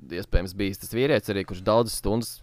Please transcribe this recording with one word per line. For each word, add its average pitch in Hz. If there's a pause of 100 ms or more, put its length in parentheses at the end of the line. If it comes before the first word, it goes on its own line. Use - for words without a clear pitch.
iespējams, 90
bijis 98
tas -
vīrietis 120
arī, 98
kurš 92
daudzas 110
stundas 110